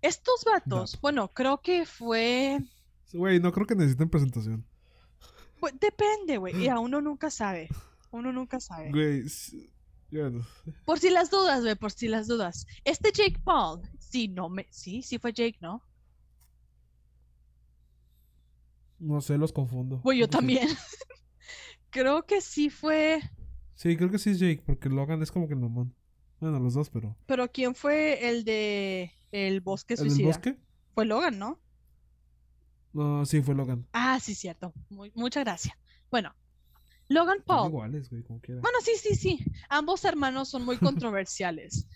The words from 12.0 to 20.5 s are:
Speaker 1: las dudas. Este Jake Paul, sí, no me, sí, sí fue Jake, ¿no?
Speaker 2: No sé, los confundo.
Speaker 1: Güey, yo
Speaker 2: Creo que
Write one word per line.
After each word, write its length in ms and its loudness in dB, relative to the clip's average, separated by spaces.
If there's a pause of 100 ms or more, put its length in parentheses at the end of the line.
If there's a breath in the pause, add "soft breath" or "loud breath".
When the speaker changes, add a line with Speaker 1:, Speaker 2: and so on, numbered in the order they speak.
Speaker 1:
las 200 -2
dudas. 380 -4 (180 loud breath)
Este 280 2
Jake 320 2
Paul, 380 0 (160)
sí, 300 -4
no 200 -6
me, 220 -8
sí, 320 -12
sí 160 -8
fue 140 -4
Jake, 280 -2
¿no? 220 -10 (3250)
Speaker 2:
No 220 0
sé, 180 0
los 140 0
confundo. 460 -4
Speaker 1:
Güey, 200 2
yo 100 6
Speaker 2:
Creo 120 4
que 120 2